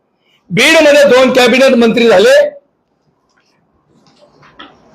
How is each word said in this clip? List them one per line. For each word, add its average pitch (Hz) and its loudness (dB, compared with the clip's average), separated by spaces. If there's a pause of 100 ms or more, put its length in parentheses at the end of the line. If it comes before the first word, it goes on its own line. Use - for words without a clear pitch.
(500)
बीडमध्ये 294 0
दोन 262 0
कॅबिनेट 247 0
मंत्री 233 -2
झाले 247 2 (2500)